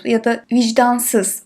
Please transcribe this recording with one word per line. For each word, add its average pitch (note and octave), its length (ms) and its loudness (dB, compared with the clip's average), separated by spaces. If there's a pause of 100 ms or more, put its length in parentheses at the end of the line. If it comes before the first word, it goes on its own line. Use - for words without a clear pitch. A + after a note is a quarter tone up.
ya A3+ 180 0
da A#3 280 -2
"Vicdansız, A#3+ 960 0